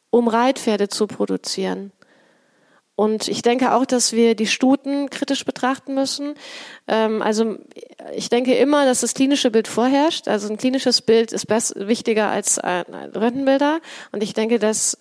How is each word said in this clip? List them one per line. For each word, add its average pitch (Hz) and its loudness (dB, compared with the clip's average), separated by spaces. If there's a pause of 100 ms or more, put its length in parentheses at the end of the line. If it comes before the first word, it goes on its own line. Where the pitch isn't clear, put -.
um 240 4
Reitpferde 226 2
zu - -2
produzieren. 190 -4 (1040)
Und 214 0
ich - -6
denke 247 2
auch, 247 2
dass 247 0
wir 226 4
die 214 -2
Stuten 277 0
kritisch - -4
betrachten 262 -4
müssen. 277 -4 (520)
Ähm, 220 0
also 220 0 (580)
ich - -8
denke 254 2
immer, 285 4
dass 254 2
das 240 0
klinische 269 2
Bild 214 2
vorherrscht. 277 2
Also 208 -2
ein 214 -6
klinisches 254 0
Bild 226 2
ist - -4
bess-, - -2
wichtiger 214 0
als, - -2
äh, 175 -4 (320)
Röntgenbilder. 269 2 (320)
Und 208 -6
ich 214 -4
denke, 226 0
dass, 214 0